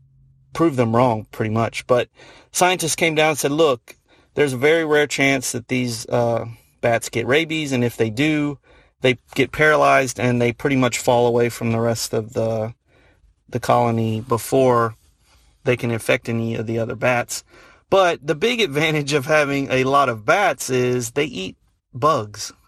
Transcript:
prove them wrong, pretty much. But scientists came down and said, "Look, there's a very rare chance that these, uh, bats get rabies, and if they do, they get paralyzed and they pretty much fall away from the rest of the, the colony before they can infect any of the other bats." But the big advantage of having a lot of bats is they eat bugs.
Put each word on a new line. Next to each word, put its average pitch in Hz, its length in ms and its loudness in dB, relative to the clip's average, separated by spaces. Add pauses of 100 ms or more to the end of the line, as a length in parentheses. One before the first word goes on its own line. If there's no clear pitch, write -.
(520)
prove 165 240 0
them 113 180 2
wrong, 117 360 2
pretty 110 200 -4
much. 110 360 -2
But 120 240 0 (420)
scientists 180 420 0
came 165 200 0
down 156 160 2
and 147 80 -2
said, 143 140 -2
"Look, 147 440 0 (380)
there's 143 180 2
a 123 60 -6
very 156 260 2
rare 147 240 2
chance 135 440 0
that 120 140 -8
these, 123 420 -4
uh, 117 360 0 (360)
bats 117 280 0
get 113 180 -4
rabies, 156 460 -2
and 123 100 0
if 120 140 -2
they 113 140 0
do, 147 480 -2 (420)
they 127 180 2 (160)
get 127 180 0
paralyzed 139 680 2
and 120 220 0
they 120 100 0
pretty 139 240 -2
much 127 220 0
fall 120 280 2
away 120 220 2
from 117 240 -4
the 113 80 0
rest 117 320 -2
of 113 220 -6
the, 113 400 -4 (760)
the 123 120 -6
colony 113 600 2
before 120 760 2 (680)
they 123 120 0
can 120 140 -4
infect 123 380 -2
any 113 280 -2
of 113 100 -6
the 117 120 -4
other 117 160 -4
bats." 120 480 -4 (460)
But 175 360 2
the 156 120 -2
big 226 240 -2
advantage 147 540 -2
of 139 120 0
having 139 420 0
a 131 140 0
lot 135 260 2
of 110 160 -6
bats 165 460 0
is 123 400 -2
they 147 140 -2
eat - 320 -10 (360)
bugs. 117 600 -2 (140)